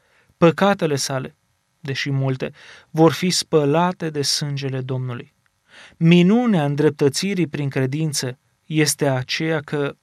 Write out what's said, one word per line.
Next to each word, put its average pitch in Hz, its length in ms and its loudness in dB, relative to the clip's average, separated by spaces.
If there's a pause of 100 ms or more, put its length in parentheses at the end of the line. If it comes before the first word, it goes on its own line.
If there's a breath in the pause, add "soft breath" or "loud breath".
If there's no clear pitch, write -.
(380)
păcatele 170 580 2
sale, 135 400 -6 (440)
deși 139 320 -6
multe, 135 400 -2 (380 loud breath)
vor 160 220 4
fi 180 180 -4
spălate 165 800 0
de 151 120 -6
sângele 139 600 -4
Domnului. 127 520 -8 (640 loud breath)
Minunea 175 680 4
îndreptățirii 151 840 0
prin 143 220 -6
credință 135 680 -4 (280)
este 151 420 0
aceea 151 520 -2
că, 147 420 -6